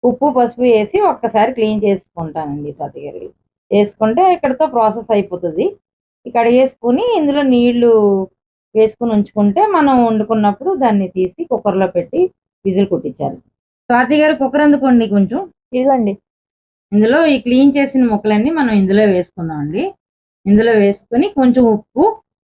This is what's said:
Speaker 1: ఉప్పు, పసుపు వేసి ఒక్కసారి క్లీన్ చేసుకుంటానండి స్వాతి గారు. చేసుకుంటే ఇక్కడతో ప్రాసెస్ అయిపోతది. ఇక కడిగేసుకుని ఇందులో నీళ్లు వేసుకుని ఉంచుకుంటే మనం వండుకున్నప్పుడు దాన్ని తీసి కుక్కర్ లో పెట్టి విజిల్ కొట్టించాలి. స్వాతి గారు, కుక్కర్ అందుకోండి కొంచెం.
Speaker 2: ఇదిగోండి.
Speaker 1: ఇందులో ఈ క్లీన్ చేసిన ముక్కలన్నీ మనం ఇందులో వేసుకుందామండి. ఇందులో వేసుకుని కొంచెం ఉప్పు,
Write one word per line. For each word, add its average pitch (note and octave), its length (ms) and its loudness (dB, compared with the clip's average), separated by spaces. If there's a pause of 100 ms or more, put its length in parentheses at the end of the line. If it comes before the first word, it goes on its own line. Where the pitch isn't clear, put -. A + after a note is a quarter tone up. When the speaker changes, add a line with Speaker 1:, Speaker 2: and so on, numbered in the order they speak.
Speaker 1:
ఉప్పు, B3 260 0
పసుపు A#3+ 300 -2
వేసి A#3 400 0
ఒక్కసారి B3 520 -2
క్లీన్ G#3+ 320 -2
చేసుకుంటానండి D#3 880 -6
స్వాతి C#3+ 280 -12
గారు. C#3+ 280 -14 (440)
చేసుకుంటే A3 600 0
ఇక్కడతో D4+ 340 -2
ప్రాసెస్ A3+ 440 -2
అయిపోతది. F3+ 560 -2 (600)
ఇక B3 80 -12
కడిగేసుకుని B3 680 0 (120)
ఇందులో C#4+ 260 0
నీళ్లు A#3+ 500 2 (840)
వేసుకుని A3 360 0
ఉంచుకుంటే G#3 540 0
మనం C#4+ 400 2
వండుకున్నప్పుడు G#3+ 680 -2
దాన్ని G#3+ 340 0
తీసి F#3 360 -6
కుక్కర్ G#3 320 -4
లో F#3+ 100 0
పెట్టి F3+ 340 -4 (440)
విజిల్ G3 220 0
కొట్టించాలి. C#3+ 500 -6 (540)
స్వాతి B3 300 2
గారు, D4+ 140 2
కుక్కర్ C4+ 280 -2
అందుకోండి B3+ 460 2
కొంచెం. G3+ 320 -2 (320)
Speaker 2:
ఇదిగోండి. B3+ 400 0 (800)
Speaker 1:
ఇందులో A#3 340 2
ఈ C#4+ 120 2
క్లీన్ B3+ 380 2
చేసిన C#4 280 0
ముక్కలన్నీ G#3+ 460 0
మనం C#4+ 220 -2
ఇందులో G3 300 2
వేసుకుందామండి. F3+ 920 -4 (520)
ఇందులో G#3+ 260 4
వేసుకుని A3 560 0
కొంచెం B3+ 360 2
ఉప్పు, A3+ 400 0 (400)